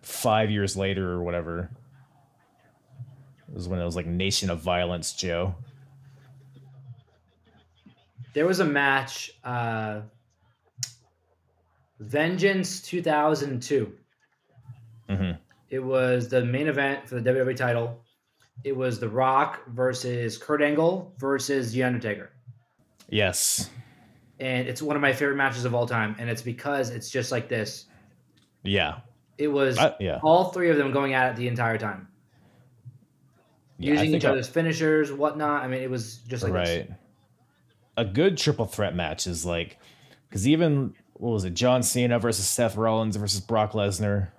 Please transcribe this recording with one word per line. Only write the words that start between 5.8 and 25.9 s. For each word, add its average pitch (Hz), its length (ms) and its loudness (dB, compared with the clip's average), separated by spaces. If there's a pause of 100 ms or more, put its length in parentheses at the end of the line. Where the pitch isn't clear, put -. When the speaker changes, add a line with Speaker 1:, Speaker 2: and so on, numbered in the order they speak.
Speaker 2:
There 151 140 2
was 185 140 2
a 190 40 6
match, 139 680 2 (140)
uh, 113 560 -4 (2000)
Vengeance 170 800 0
two 175 220 -6
thousand 151 600 2
two. 131 300 0 (1160)
Speaker 1:
Mm-hmm. 95 240 0 (360)
Speaker 2:
It 131 120 -4
was 127 480 2
the 127 160 4
main 131 220 0
event 139 420 0
for 127 80 -6
the 120 40 -2
W 127 200 2
W 127 100 2
E 127 40 -2
title. 120 480 0 (600)
It 139 140 -4
was 127 240 -2
The 117 80 -4
Rock 131 600 2
versus 120 680 -2
Kurt 147 240 0
Angle 165 560 2
versus 135 540 0
The 123 100 0
Undertaker. 107 480 -2 (760)
Speaker 1:
Yes. - 600 0 (680)
Speaker 2:
And 127 300 -2
it's 123 120 -6
one 147 160 0
of 143 60 2
my 139 100 6
favorite 143 240 0
matches 127 280 0
of 120 100 0
all 120 120 2
time, 110 320 -2